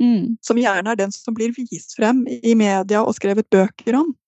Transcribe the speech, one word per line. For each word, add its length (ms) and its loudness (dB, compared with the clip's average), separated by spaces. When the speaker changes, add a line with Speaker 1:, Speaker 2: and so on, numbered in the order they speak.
Speaker 1:
Mm. 400 0
Speaker 2:
som 160 -2
gjerne 340 0
er 60 -2
den 160 -2
som 220 -10
blir 200 -4
vist 420 -12
frem 300 2
i 280 0
media 500 2
og 100 -2
skrevet 360 -2
bøker 500 2
om. 160 -2